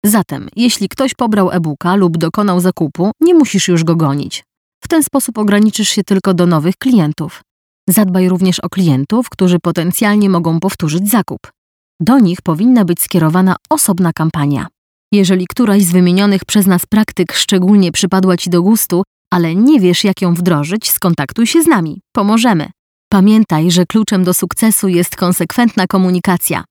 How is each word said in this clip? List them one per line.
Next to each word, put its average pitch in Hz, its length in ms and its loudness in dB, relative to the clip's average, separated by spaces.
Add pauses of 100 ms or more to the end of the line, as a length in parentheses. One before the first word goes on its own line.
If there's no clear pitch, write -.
Zatem, 214 500 -2
jeśli 220 340 -2
ktoś 269 240 -4
pobrał 208 380 -2
e-booka 170 440 -4
lub 175 220 0
dokonał 180 420 -2
zakupu, 175 520 -2 (100)
nie 349 120 4
musisz 240 340 2
już 170 160 2
go 165 120 0
gonić. 143 480 -4 (400)
W - 40 -16
ten 320 160 0
sposób - 340 -4
ograniczysz 208 520 0
się 202 140 -2
tylko 190 300 0
do 175 120 2
nowych 170 320 0
klientów. 165 640 -2 (480)
Zadbaj 185 400 0
również 180 300 0
o 170 100 -8
klientów, 175 600 0
którzy 180 300 0
potencjalnie 196 680 0
mogą 165 300 0
powtórzyć 185 500 -4
zakup. - 420 -4 (480)
Do 233 200 2
nich 185 220 2
powinna 208 440 2
być 170 160 -2
skierowana 180 540 0 (140)
osobna 185 440 0
kampania. 143 540 -2 (440)
Jeżeli 185 360 2
któraś 208 360 2
z 170 80 0
wymienionych 185 540 2
przez 196 220 0
nas 180 180 2
praktyk - 480 -2
szczególnie 185 580 2
przypadła 185 460 0
ci 175 120 -6
do 170 120 2
gustu, 196 420 0 (300)
ale 170 220 0
nie 254 240 4
wiesz, 180 240 2
jak 190 180 0
ją 175 120 0
wdrożyć, 175 580 -2
skontaktuj 175 560 -2
się 330 140 2
z 311 60 0
nami. 175 340 -2 (140)
Pomożemy. 214 540 0 (420)
Pamiętaj, 185 600 2
że 175 140 2
kluczem 202 380 -2
do 180 100 0
sukcesu 202 540 -2
jest 180 280 -2
konsekwentna 185 720 -2
komunikacja. 180 840 -2